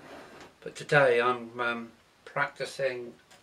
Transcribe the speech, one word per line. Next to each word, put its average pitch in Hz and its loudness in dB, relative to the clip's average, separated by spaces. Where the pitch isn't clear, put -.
But - -12
today 135 4
I'm, 120 0
um, 117 -4
practicing 127 -4